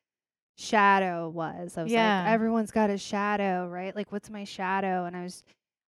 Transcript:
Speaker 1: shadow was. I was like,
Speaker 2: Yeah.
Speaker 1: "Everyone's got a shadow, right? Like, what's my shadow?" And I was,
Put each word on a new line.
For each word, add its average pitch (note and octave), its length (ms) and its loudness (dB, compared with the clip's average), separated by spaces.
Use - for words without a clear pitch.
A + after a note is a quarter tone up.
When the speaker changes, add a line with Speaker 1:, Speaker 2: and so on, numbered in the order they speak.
Speaker 1:
shadow F#3+ 720 4
was. E3+ 480 -6
I E3 60 -4
was A3+ 100 -2
like, - 0 -
Speaker 2:
Yeah. G#3+ 320 4
Speaker 1:
"Everyone's A3+ 460 2
got G#3+ 180 4
a G3+ 80 0
shadow, G3+ 720 -2
right? F3+ 280 -8
Like, G#3 160 -8
what's G3+ 200 -10
my G#3 140 -12
shadow?" F#3+ 600 -2
And F3 120 -8
I F3+ 60 -8
was, F#3 200 -12